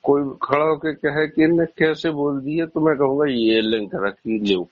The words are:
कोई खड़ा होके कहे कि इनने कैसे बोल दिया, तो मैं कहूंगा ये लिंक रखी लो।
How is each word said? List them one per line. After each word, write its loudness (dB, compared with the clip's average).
कोई 2
खड़ा 2
होके -2
कहे -2
कि 2
इनने 4
कैसे -2
बोल -2
दिया, -4
तो -6
मैं 2
कहूंगा 2
ये 2
लिंक -2
रखी -2
लो। 0